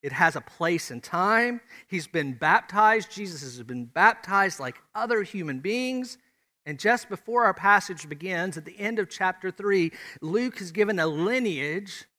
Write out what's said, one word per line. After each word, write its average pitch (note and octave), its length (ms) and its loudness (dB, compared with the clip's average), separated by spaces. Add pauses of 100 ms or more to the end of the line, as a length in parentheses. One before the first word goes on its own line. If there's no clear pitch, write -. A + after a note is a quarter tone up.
It C#3+ 100 -8
has D#3+ 240 2
a C#3 60 -4
place E3 480 -2
and B2 140 -10
time. A3+ 580 0 (260)
He's E3+ 200 -6
been C#3+ 260 -2
baptized. G#3 760 4
Jesus F3+ 320 -10
has B2 180 -14
been B2 240 -8
baptized F3+ 760 2
like B2+ 220 -8 (140)
other A3 260 0
human D#3+ 380 -6
beings. B3 580 -4 (480)
And D3 140 -10
just A#3+ 280 2
before A#3 380 0
our F#3+ 80 6
passage F#3 560 2
begins, F3 480 -4
at D3+ 80 -12
the F#3+ 140 -18
end G#3+ 180 -2
of G3 140 -2
chapter F#3 400 -2
three, G3 400 0 (300)
Luke A3+ 360 -2
has F3+ 140 -12
given G3+ 260 2
a D#3+ 80 2
lineage F3 1000 -2 (140)